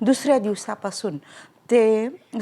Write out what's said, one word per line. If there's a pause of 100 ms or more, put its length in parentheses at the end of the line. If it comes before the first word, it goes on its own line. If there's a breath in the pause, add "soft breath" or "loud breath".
दुसऱ्या
दिवसापासून (540 loud breath)
ते (320)